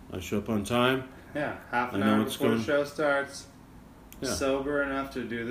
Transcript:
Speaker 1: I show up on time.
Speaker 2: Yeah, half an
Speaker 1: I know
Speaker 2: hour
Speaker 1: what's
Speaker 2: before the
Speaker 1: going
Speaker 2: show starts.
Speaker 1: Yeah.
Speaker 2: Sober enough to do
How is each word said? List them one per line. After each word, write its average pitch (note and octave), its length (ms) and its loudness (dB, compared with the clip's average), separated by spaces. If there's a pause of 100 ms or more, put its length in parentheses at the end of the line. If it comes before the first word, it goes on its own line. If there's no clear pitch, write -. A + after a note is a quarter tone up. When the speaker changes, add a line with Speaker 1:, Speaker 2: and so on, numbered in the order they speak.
(140)
Speaker 1:
I F#2 80 -6
show G#2+ 160 -2
up G2+ 120 -2
on G#2 140 2
time. B2 400 4 (320)
Speaker 2:
Yeah, C3+ 220 -4 (140)
half A#2+ 220 0
an G2+ 80 0
Speaker 1:
I G#2+ 40 4
know G#2+ 80 6
Speaker 2:
hour G#2+ 80 6
Speaker 1:
what's G#2 160 -2
Speaker 2:
before B2 140 4
the A#2 40 4
Speaker 1:
going A2+ 100 0
Speaker 2:
show C#3+ 200 4
starts. C#3+ 640 -2 (720)
Speaker 1:
Yeah. C3+ 100 -2
Speaker 2:
Sober C#3 520 0
enough C3+ 320 -2
to B2 100 -4
do A#2 260 -4